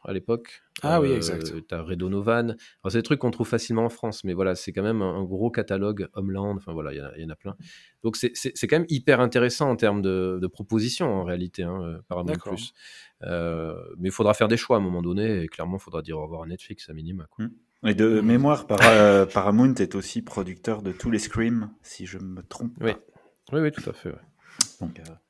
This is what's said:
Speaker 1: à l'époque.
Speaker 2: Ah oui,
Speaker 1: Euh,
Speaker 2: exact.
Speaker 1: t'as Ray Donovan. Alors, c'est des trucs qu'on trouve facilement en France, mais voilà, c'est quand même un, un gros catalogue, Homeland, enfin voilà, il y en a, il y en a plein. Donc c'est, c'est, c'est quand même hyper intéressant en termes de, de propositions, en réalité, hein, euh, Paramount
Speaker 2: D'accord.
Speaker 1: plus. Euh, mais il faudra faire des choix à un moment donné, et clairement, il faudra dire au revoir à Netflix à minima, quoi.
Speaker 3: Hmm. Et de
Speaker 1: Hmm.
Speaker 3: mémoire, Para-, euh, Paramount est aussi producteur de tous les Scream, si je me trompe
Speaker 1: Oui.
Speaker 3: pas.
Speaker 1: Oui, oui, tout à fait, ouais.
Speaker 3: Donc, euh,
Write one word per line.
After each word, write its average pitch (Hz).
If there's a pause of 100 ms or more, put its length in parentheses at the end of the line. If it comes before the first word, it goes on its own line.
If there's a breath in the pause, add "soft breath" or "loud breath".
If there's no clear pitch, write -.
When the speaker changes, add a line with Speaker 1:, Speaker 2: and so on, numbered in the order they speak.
Speaker 1:
à -
l'époque. 117 (200)
Speaker 2:
Ah 160
oui, 139
Speaker 1:
Euh, 123
Speaker 2:
exact. 82 (160)
Speaker 1:
t'as 85
Ray 87
Donovan. 101 (320 loud breath)
Alors, 98
c'est 113
des 113
trucs 143
qu'on 127
trouve -
facilement 113
en 117
France, 113
mais 95
voilà, 92
c'est -
quand 95
même 110
un, 92
un 95
gros 95
catalogue, 101
Homeland, 98
enfin 92
voilà, 76
il 69
y 69
en -
a, 69
il 80
y 80
en 80
a 78
plein. 98 (480 loud breath)
Donc 113
c'est, -
c'est, -
c'est -
quand 147
même 170
hyper 135
intéressant 123
en 120
termes 104
de, 92
de 92
propositions, 113
en 95
réalité, 90
hein, 90
euh, 82 (100)
Paramount 87
Speaker 2:
D'accord. 98
Speaker 1:
plus. 113 (500 loud breath)
Euh, 85 (240)
mais 87
il 95
faudra 104
faire 110
des 117
choix 117
à 104
un -
moment 90
donné, 95
et 80
clairement, 87
il 92
faudra 85
dire 80
au 76
revoir 82
à 82
Netflix -
à 78
minima, 80
quoi. -
Speaker 3:
Hmm. 113 (340)
Et 107
de 110
Speaker 1:
Hmm. 104
Speaker 3:
mémoire, 139
Para-, 107
euh, 101
Paramount 104
est 92
aussi 107
producteur 104
de 95
tous 120
les 110
Scream, 113 (120)
si -
je 92
me 92
trompe 117
Speaker 1:
Oui. 113
Speaker 3:
pas. - (540 soft breath)
Speaker 1:
Oui, 147
oui, 151
tout -
à -
fait, -
ouais. 76 (640 loud breath)
Speaker 3:
Donc, 85
euh, - (280)